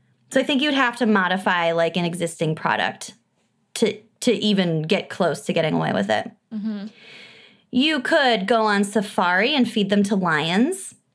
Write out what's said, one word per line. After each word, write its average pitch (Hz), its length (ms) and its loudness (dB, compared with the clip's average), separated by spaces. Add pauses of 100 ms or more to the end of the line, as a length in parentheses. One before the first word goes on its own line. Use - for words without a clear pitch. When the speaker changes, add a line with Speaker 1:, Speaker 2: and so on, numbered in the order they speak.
(320)
Speaker 1:
So 262 80 2
I 269 40 2
think 269 180 -2
you'd 294 120 0
have 247 240 0
to 254 80 -2
modify, 185 680 2
like, 170 240 0
an 175 80 0
existing 170 500 -4
product 107 580 -2 (640)
to, - 220 -2 (240)
to 254 120 2
even 190 500 0
get 180 260 -2
close 160 320 -2
to - 120 -4
getting 160 200 0
away 160 180 0
with - 180 0
it. 107 220 -2 (220)
Speaker 2:
Mm-hmm. 208 320 -6 (840)
Speaker 1:
You 294 280 0
could 247 480 2
go 226 200 4
on 202 180 2
safari 202 680 0
and 254 160 2
feed 196 200 -2
them 202 140 4
to 202 120 0
lions. 180 760 0 (220)